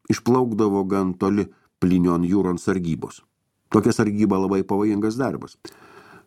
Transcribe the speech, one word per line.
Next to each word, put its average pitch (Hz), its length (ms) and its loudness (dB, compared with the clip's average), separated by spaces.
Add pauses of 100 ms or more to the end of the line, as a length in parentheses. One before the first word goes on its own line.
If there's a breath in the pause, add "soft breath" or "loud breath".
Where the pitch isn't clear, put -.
išplaukdavo 110 800 0
gan 95 260 -2
toli 98 320 0 (340 loud breath)
Plinion 87 440 2
jūron 90 340 0
sargybos. 87 640 -6 (480)
Tokia 110 240 4
sargyba 104 480 0
labai 95 240 0
pavojingas 104 540 -2
darbas. 101 400 -8 (680 loud breath)